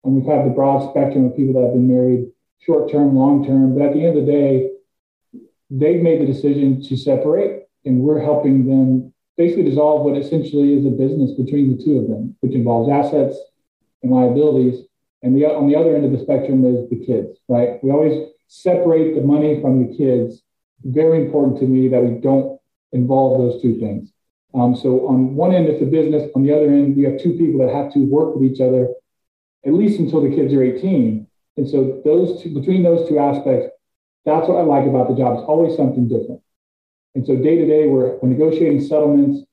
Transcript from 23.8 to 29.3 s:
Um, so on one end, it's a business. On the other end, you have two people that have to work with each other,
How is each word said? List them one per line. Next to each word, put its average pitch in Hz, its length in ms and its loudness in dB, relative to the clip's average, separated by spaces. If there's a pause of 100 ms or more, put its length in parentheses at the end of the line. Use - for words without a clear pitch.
Um, 123 200 2
so 131 320 -2
on 131 280 0
one 180 180 2
end, 165 140 2
it's 151 160 -2
a - 20 0
business. 151 500 0
On 131 60 2
the 143 100 2
other 147 140 2
end, 143 320 2
you 139 100 2
have - 140 -4
two 170 120 0
people 151 320 2
that 135 80 -2
have 143 200 -6
to 143 60 2
work 151 360 2
with 131 160 2
each 131 80 -10
other, 127 300 2 (760)